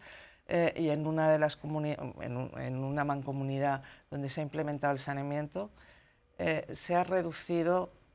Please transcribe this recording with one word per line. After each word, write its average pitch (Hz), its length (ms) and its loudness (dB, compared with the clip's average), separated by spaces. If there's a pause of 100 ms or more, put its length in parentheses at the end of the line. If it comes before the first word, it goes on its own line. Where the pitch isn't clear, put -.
(480)
eh, 170 280 4
y 160 140 2
en 151 160 0
una 156 260 4
de 156 60 8
las 151 180 2
comuni-, 151 400 -2 (240)
en 123 160 -4
un, 127 240 -6
en 127 240 -4
una 139 200 0
mancomunidad 139 800 0 (260)
donde 139 180 -4
se 143 140 -4
ha - 20 -2
implementado 147 480 0
el 139 60 0
saneamiento, 143 720 -4 (720)
eh, 165 320 0
se - 240 -2
ha 175 80 6
reducido 175 880 2 (240)